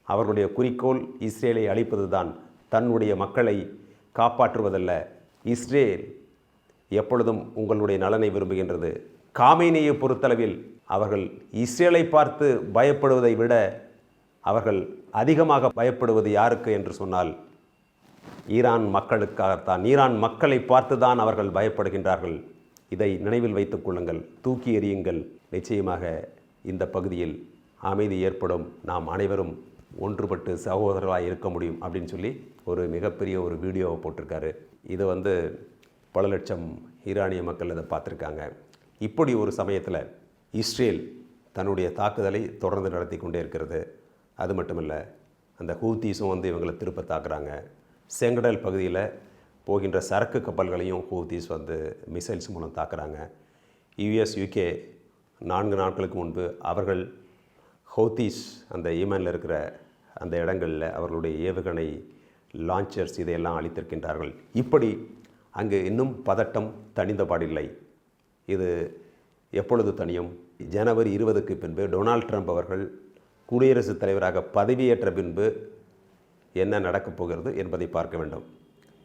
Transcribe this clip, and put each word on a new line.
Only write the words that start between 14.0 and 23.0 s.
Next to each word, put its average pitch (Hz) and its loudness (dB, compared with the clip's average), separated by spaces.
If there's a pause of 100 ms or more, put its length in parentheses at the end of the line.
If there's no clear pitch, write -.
அவர்கள் 104 0 (120)
அதிகமாக 139 6
பயப்படுவது 113 2
யாருக்கு 113 4
என்று 98 -2
சொன்னால் 92 -2 (1120)
ஈரான் 113 4
மக்களுக்காகத்தான். 95 2
ஈரான் 127 6
மக்களை 120 2
பார்த்து 127 4
தான் 120 4
அவர்கள் 107 2
பயப்படுகின்றார்கள். 92 0 (440)
இதை 95 0